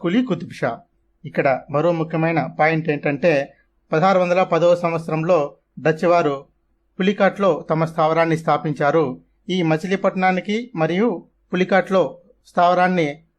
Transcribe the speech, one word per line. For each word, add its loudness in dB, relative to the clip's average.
కులీ 2
కుతుబ్ -6
షా. -2
ఇక్కడ -2
మరో 0
ముఖ్యమైన -2
పాయింట్ 0
ఏంటంటే, 0
పదహారు 2
వందల 2
పదవ 4
సంవత్సరంలో 0
డచ్ 0
వారు 2
పులికాట్లో 2
తమ 0
స్థావరాన్ని 2
స్థాపించారు. 0
ఈ 0
మచిలీపట్నానికి -2
మరియు 0
పులికాట్లో 0
స్థావరాన్ని 2